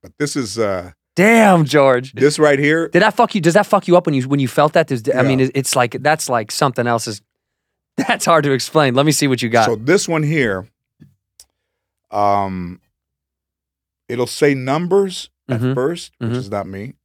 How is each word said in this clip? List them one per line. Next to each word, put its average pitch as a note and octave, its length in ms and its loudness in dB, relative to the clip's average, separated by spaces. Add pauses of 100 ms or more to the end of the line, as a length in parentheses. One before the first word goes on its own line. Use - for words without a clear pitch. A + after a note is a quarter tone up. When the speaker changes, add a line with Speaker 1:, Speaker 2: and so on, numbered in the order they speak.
Speaker 1:
But - 160 -20
this D3 180 -4
is, A2 220 -6
uh, F#2 320 -4 (240)
Speaker 2:
Damn, G3 500 4
George. C3 480 2
Speaker 1:
this D3 240 2
right D3 220 4
here. D#3 300 0
Speaker 2:
Did F3 120 2
that G#3+ 140 2
fuck A#3 200 2
you? F#3+ 60 -2
Does E3 140 2
that G3+ 100 4
fuck G3 220 0
you F3 100 4
up E3+ 80 2
when D#3 80 -2
you, C3 160 0
when C#3+ 100 0
you C3 80 0
felt D3+ 260 0
that? E3 140 2
Does, B2 220 -4
I B2 60 0
Speaker 1:
Yeah. B2+ 80 0
Speaker 2:
mean, C3+ 180 0
it, C3 140 0
it's C#3 200 -4
like, B2 260 -2
that's D3+ 280 -2
like A2+ 220 -4
something B2+ 360 -2
else A#2 200 -2
is, G2+ 140 -10 (400)
<laughs> - 360 -18
that's A#3+ 280 -2
hard D#3+ 200 4
to C#3+ 60 0
explain. C3 420 0
Let C#3 140 2
me D#3 40 2
see C#3+ 160 0
what B2 140 0
you A#2+ 80 -4
got. A2+ 160 4
Speaker 1:
So A#2+ 100 0
this C#3+ 320 0
one E3 160 -2
here, A#2+ 460 -2 (1400)
um, G2 680 -2 (1300)
it'll A#2+ 200 -4
say D3 260 0
numbers F3 760 -2 (200)
at B2 100 -4
Speaker 2:
Mm-hmm. B2+ 140 -2
Speaker 1:
first, D3 460 -4
which A2+ 100 -6
Speaker 2:
Mm-hmm. A#2+ 100 -4
Speaker 1:
is G2+ 120 -12
not G2+ 160 -6
me. G2+ 260 -14 (120)